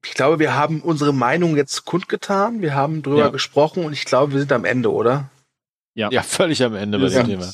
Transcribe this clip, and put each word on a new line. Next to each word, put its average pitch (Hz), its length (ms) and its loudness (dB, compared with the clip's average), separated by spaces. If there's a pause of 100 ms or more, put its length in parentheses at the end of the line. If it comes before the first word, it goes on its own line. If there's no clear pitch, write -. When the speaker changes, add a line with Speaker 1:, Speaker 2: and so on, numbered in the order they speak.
Speaker 1:
ich - 100 -12
glaube, 147 240 2
wir 147 160 0
haben 151 260 0
unsere 147 320 0
Meinung 151 420 2
jetzt - 300 -2
kundgetan. 202 760 -2
Wir 147 140 -2
haben 147 280 -2
drüber 143 220 2
Speaker 2:
Ja. 139 40 2
Speaker 1:
gesprochen 147 560 0
und 151 80 -6
ich - 120 -8
glaube, 135 280 2
wir 139 60 0
sind 143 120 -2
am 113 140 0
Ende, 113 260 0
oder? 127 380 0 (680)
Speaker 3:
Ja. 107 160 -2
Speaker 2:
Ja, 117 120 0
völlig 160 400 0
am 113 120 0
Ende 104 240 -2
Speaker 3:
Wir 95 80 2
Speaker 2:
bei 123 60 0
dem 123 140 4
Speaker 3:
sind, 98 120 -4
Speaker 2:
Thema. 90 140 -10